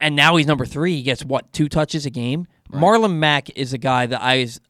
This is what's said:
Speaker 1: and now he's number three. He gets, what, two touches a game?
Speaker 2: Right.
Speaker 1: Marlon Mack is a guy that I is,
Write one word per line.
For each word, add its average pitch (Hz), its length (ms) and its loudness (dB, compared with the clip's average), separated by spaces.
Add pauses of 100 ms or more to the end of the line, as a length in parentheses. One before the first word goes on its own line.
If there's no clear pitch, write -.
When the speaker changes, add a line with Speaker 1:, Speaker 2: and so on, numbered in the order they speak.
Speaker 1:
and 151 140 0
now 156 220 6
he's 147 100 2
number 131 180 0
three. 165 300 -4
He 131 80 -6
gets, 127 200 -4
what, 127 280 -6
two 151 160 0
touches 151 380 -4
a 135 40 -6
game? 127 380 -6 (220)
Speaker 2:
Right. 135 120 -6
Speaker 1:
Marlon 208 340 4
Mack 151 420 0
is 131 160 -6
a 135 40 -6
guy 123 280 0
that 120 160 -4
I 127 140 2
is, 120 340 -4